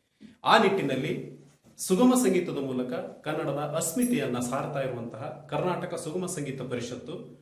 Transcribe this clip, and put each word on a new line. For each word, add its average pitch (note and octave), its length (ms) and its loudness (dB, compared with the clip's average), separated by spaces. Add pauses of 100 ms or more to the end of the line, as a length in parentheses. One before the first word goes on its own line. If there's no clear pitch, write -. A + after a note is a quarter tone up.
(440)
ಆ F#3+ 180 8
ನಿಟ್ಟಿನಲ್ಲಿ D#3 680 0 (440)
ಸುಗಮ B3 380 6
ಸಂಗೀತದ E3+ 440 4
ಮೂಲಕ B2+ 340 -2 (300)
ಕನ್ನಡದ D3+ 540 -2
ಅಸ್ಮಿತೆಯನ್ನ E3 640 0
ಸಾರ್ತಾ C#3 420 -2
ಇರುವಂತಹ A#2+ 680 -6
ಕರ್ನಾಟಕ F3 440 -2
ಸುಗಮ E3+ 320 -4
ಸಂಗೀತ C#3+ 360 -6
ಪರಿಷತ್ತು A#2+ 520 -6 (280)